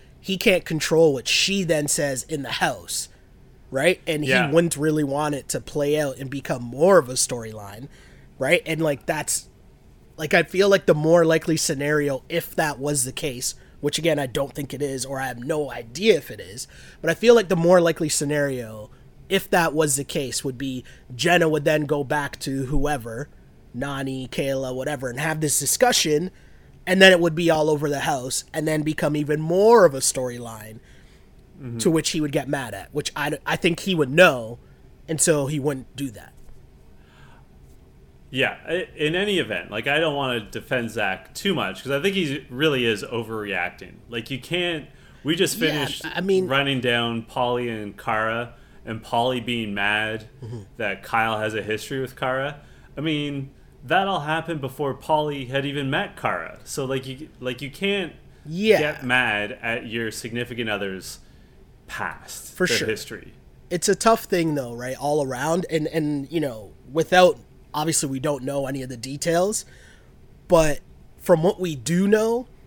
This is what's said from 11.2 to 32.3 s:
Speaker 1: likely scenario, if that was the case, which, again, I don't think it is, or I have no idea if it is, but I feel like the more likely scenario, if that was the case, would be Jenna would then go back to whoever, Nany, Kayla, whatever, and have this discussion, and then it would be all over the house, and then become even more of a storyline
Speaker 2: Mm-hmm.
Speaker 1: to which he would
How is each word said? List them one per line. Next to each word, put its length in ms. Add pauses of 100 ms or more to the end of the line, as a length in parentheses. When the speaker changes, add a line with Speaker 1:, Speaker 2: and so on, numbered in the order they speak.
Speaker 1:
likely 320
scenario, 720
if 260
that 240
was 240
the 100
case, 440 (240)
which, 180
again, 220
I 60
don't 280
think 180
it 100
is, 220
or 140
I 80
have 140
no 320
idea 440
if 140
it 80
is, 300 (320)
but 100
I 40
feel 200
like 140
the 80
more 240
likely 280
scenario, 800 (400)
if 220
that 240
was 220
the 80
case, 400
would 140
be 260 (280)
Jenna 360
would 160
then 220
go 180
back 380
to 240
whoever, 640 (480)
Nany, 540
Kayla, 440
whatever, 360
and 100
have 200
this 200
discussion, 720 (560)
and 160
then 100
it 80
would 140
be 160
all 180
over 200
the 120
house, 520
and 140
then 160
become 320
even 280
more 420
of 100
a 40
storyline 840 (800)
Speaker 2:
Mm-hmm. 180
Speaker 1:
to 120
which 200
he 100
would 100